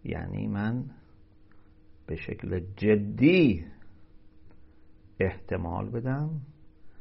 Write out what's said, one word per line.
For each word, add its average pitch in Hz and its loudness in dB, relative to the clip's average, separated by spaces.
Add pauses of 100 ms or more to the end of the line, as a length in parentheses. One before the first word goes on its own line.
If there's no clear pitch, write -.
یعنی 90 -6
من 110 -2 (1200)
به 82 -6
شکل 92 -6 (160)
جدی 107 6 (1500)
احتمال 92 -2
بدم 131 -2 (720)